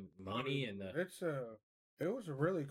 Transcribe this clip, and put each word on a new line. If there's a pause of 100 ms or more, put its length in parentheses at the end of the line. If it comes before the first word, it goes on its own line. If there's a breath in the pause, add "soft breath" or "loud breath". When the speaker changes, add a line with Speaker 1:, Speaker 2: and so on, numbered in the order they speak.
(240)
Speaker 1:
money
and
the
Speaker 2:
It's
a, (560)
it
was
a
really